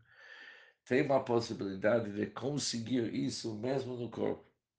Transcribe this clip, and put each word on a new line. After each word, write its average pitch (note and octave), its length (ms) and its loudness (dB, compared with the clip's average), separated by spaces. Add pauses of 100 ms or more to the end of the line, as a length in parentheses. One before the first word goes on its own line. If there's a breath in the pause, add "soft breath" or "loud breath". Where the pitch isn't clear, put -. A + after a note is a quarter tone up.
(840 loud breath)
Tem C3 180 4
uma C3+ 220 4
possibilidade G#2+ 840 2
de G#2 160 0
conseguir A#2+ 880 -2
isso A#2+ 400 -2
mesmo B2 420 -2
no A#2+ 140 -6
corpo. G#2 340 -2 (340)